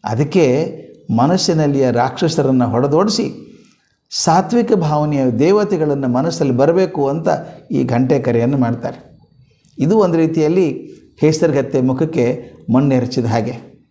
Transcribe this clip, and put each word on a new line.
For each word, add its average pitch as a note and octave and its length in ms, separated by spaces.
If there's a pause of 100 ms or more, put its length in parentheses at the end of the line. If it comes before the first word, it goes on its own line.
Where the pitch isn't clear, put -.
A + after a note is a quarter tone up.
ಅದಕ್ಕೆ D3 720 (420)
ಮನಸ್ಸಿನಲ್ಲಿಯ C#3+ 720
ರಾಕ್ಷಸರನ್ನು C3 760
ಹೊಡೆದೋಡಿಸಿ C#3+ 800 (600)
ಸಾತ್ವಿಕ G3+ 640
ಭಾವನೆಯ D3+ 580
ದೇವತೆಗಳನ್ನು D#3 760
ಮನಸ್ಸಲ್ಲಿ C3+ 460
ಬರಬೇಕು D#3 560
ಅಂತ D#3+ 180 (440)
ಈ - 120
ಗಂಟೆ B2 360
ಕರೆಯನ್ನು A#2+ 380
ಮಾಡ್ತಾರೆ. A#2+ 640 (600)
ಇದು F3+ 180
ಒಂದು F3 200
ರೀತಿಯಲ್ಲಿ D#3+ 720 (280)
ಹೇಸರಗತ್ತೆ D3 600
ಮುಖಕ್ಕೆ C3 720 (200)
ಮಣ್ಣೆರಚಿದ B2+ 520
ಹಾಗೆ. A2+ 640